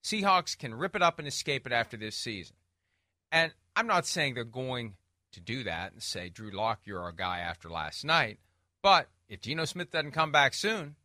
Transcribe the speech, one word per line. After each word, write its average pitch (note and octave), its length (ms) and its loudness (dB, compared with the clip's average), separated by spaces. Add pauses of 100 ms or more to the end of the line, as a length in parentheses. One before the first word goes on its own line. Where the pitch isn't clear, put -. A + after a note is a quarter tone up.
Seahawks G3 540 2
can A2+ 180 -8
rip E3 200 -4
it F#3+ 60 2
up E3+ 160 4
and D3 100 -8
escape C#3 380 -4
it B2 60 -4
after A#2 260 0
this G#2+ 180 -8
season. G2+ 400 -8 (760)
And E3 200 4 (240)
I'm A3+ 120 0
not F#3 180 2
saying C#3+ 300 0
they're A#2+ 80 -4
going A#2+ 520 -6 (360)
to - 80 -20
do A2+ 240 -6
that F2+ 300 -6
and - 80 -16
say, F2+ 280 -6
"Drew G#2+ 220 -14
Lock, G#2+ 320 -2
you're F#2+ 180 -8
our F2 100 -6
guy," F2+ 280 -2
after E2+ 300 -8
last D#2+ 340 -6
night. D3 340 2 (460)
But F#3 240 8 (200)
if - 140 -14
Geno D#3 240 -4
Smith F3 260 -8
doesn't D3+ 200 -2
come D#3 200 2
back C#3+ 220 8
soon F#3+ 500 -2